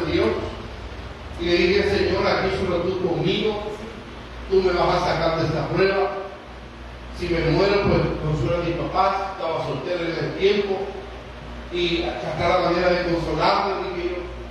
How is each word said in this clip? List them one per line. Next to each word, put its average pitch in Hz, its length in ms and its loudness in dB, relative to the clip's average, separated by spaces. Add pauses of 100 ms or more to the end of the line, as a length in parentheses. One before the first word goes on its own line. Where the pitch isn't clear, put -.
de 330 80 -2
Dios. - 160 4 (1120)
Y 175 40 -2
le 175 120 4
dije: 185 400 4
"Señor, 175 300 2
aquí 185 320 2
solo 175 240 0
tú 180 240 -2
conmigo, 208 560 0 (880)
tú 190 100 6
me 185 120 4
vas 170 240 4
a 175 100 0
sacar 160 320 2
de 165 80 2
esta 151 220 0
prueba. 196 420 2 (1040)
Si 175 120 -4
me 151 220 2
muero, 202 320 4
pues 165 200 4 (220)
consuela 165 340 2
a 165 80 -2
mis 165 100 -2
papás, 180 380 2 (180)
estaba 160 340 -2
soltero 170 380 -4
en 165 80 -2
ese 147 160 -2 (100)
tiempo, 202 400 2 (960)
y 175 320 0
acá - 280 -4
está 170 160 0
la 175 220 4
manera 180 200 4
de 175 220 2
consolarme", 180 840 2
dije 175 160 -2
yo. 180 120 -6 (280)